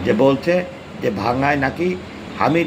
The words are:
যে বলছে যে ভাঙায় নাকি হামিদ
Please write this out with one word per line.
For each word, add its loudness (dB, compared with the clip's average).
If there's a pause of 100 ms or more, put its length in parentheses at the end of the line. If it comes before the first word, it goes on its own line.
যে 2
বলছে 4 (380)
যে 0
ভাঙায় 0
নাকি -2 (420)
হামিদ 2